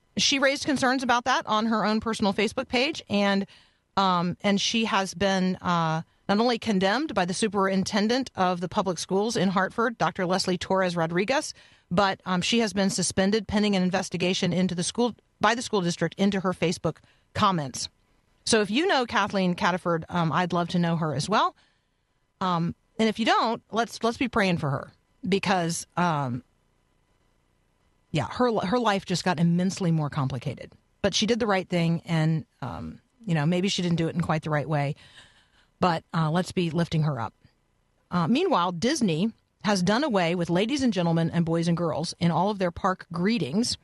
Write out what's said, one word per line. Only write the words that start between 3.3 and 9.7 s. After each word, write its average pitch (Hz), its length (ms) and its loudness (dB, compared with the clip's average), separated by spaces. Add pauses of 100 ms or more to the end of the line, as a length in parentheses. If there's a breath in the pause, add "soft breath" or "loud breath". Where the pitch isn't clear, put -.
um, 180 460 2
and 202 180 2
she 226 240 0
has 196 300 -2
been, 185 440 0
uh, 165 440 0 (260)
not 202 120 2
only 233 200 2
condemned 220 540 0
by 190 100 0
the 180 100 -4
superintendent 208 1000 0
of 180 240 0
the 180 80 -4
public 185 320 -2
schools 208 380 -2
in 185 100 2
Hartford, 202 500 0